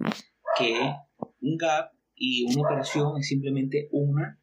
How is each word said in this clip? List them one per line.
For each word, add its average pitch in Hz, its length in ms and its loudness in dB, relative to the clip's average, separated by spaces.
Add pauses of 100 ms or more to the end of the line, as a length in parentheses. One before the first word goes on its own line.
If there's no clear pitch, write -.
(580)
que 123 360 2 (480)
un 156 160 0
gap 160 340 0 (240)
y 127 300 0
una 139 200 2
operación 147 520 0
es 139 100 -2
simplemente 139 640 0
una 143 520 0